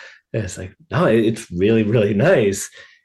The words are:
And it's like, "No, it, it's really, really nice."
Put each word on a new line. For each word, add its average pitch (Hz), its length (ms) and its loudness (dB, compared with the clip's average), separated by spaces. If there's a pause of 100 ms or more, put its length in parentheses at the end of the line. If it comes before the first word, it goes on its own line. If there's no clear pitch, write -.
(340)
And 110 120 -6
it's 90 120 -12
like, 92 200 -16 (160)
"No, 175 140 0
it, 110 180 2
it's - 260 -4
really, 104 320 2
really 107 320 0
nice." 113 560 0 (340)